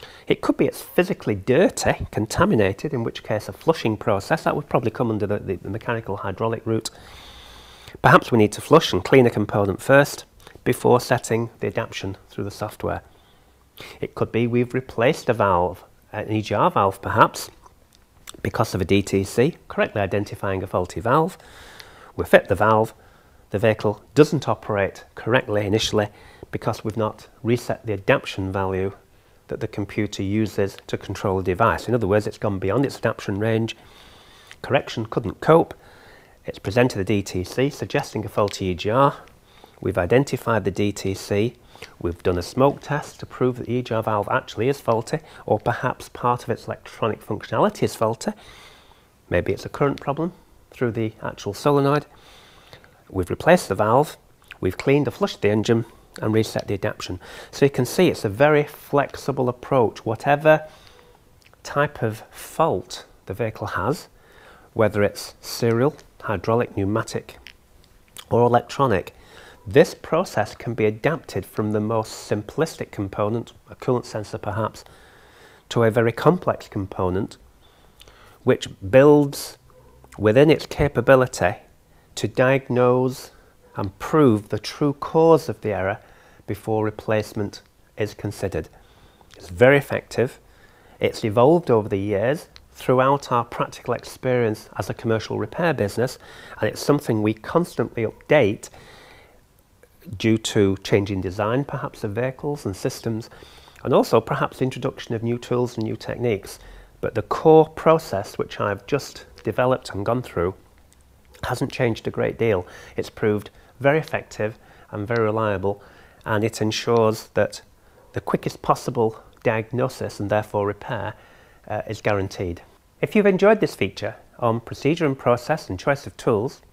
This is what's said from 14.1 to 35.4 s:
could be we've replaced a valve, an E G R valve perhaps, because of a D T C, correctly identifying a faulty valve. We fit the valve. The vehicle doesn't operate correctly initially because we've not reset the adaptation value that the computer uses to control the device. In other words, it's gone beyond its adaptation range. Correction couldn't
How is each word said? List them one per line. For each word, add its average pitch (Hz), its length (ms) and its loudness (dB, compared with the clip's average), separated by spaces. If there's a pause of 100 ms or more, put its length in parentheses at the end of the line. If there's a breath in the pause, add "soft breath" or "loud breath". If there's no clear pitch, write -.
could - 180 -4
be 113 140 0
we've 120 260 0
replaced 127 560 -2
a 117 60 2
valve, 95 500 2 (280)
an 104 180 -8
E 110 100 0
G 104 140 -4
R 147 160 2
valve 98 320 0
perhaps, - 480 2 (920)
because 107 320 -2
of 95 60 -2
a 92 40 -2
D 101 180 4
T 98 220 -2
C, 131 320 0 (120)
correctly 202 320 -4
identifying 98 600 -2
a 95 40 -8
faulty 90 340 -4
valve. 151 360 0 (800 loud breath)
We 90 80 -4
fit - 240 6
the 101 60 0
valve. 110 400 4 (560 soft breath)
The 101 80 -2
vehicle 107 440 0 (120)
doesn't 147 340 4
operate 101 560 -2 (100)
correctly 107 520 0
initially 107 420 0 (420 loud breath)
because - 320 -6
we've 110 140 -6
not 107 320 -4 (140)
reset 117 420 -2
the 113 80 -4
adaptation 98 580 -2
value 95 420 -2 (560 soft breath)
that - 120 -8
the 113 80 -6
computer 101 540 -6
uses 101 540 -2 (100)
to - 100 -6
control 98 420 -4
the 95 40 -2
device. 92 460 0
In 113 60 0
other 110 120 0
words, 104 200 2
it's - 120 -8
gone 101 200 -2
beyond 101 280 0
its - 100 -8
adaptation 107 420 -4
range. 113 380 0 (840 loud breath)
Correction 123 440 -2
couldn't - 340 -6